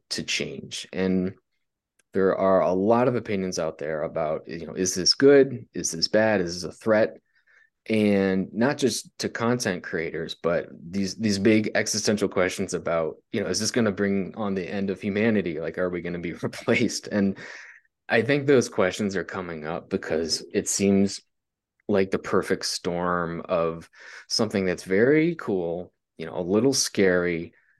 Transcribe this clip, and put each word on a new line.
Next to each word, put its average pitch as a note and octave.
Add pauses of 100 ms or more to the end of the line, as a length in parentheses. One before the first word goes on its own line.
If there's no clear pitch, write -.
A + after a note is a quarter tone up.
(120)
to E2
change. -
And F#2 (800)
there F#2+
are F#2+
a D#2+
lot A2+
of B2
opinions F#2+
out D#2+
there D#2
about, D#2+
you E2
know, D2+
is F#2
this F2+
good? C3+
Is -
this E2
bad? G#2+
Is F2
this E2
a -
threat? A2 (720)
And G2
not B2
just - (100)
to G#2+
content A#2
creators, D#2+
but E2
these, F2+
these G#2
big G#2+
existential G#2
questions F#2
about, E2 (160)
you A2+
know, G2
is F#2
this G#2+
gonna A2+
bring G2
on G2+
the F#2
end G2
of F#2
humanity? G2+
Like, D#2+
are F2+
we F2
gonna F2
be E2+
<laughs> -
replaced? A#2
And G2 (720)
I A#2
think C#3
those C3+
questions G2
are E2+
coming E2+
up D#2+
because D#2+ (100)
it G2
seems G2 (640)
like G2
the -
perfect F#2
storm F2
of E2 (380)
something G2+
that's F2
very D3
cool, F2+ (260)
you E2
know, -
a F2+
little A2
scary, F2+ (280)